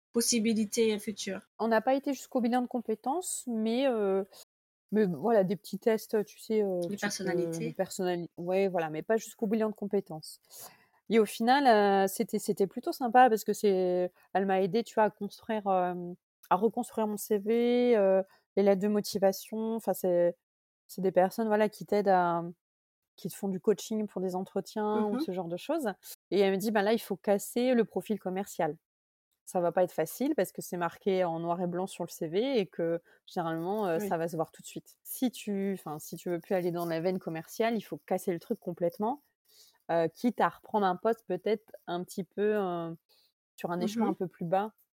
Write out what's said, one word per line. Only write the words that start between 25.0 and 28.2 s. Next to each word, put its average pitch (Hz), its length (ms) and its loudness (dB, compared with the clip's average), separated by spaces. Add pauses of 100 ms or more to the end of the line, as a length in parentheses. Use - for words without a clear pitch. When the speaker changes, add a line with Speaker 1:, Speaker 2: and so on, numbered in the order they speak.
Speaker 1:
Mmh 214 40 2
Speaker 2:
ou 226 120 -2
Speaker 1:
mh. - 0 -
Speaker 2:
ce 277 140 -4
genre 175 160 -4
de 175 80 -4
choses. 285 360 -4 (380)
Et 185 100 2
elle 190 120 4
me 196 60 0
dit : « 214 140 -2
Ben, 214 100 2
là, 208 100 2
il 233 80 2
faut - 160 -8
casser 240 580 0
le 226 100 4
profil 196 340 -4
commercial. 180 580 -4 (720)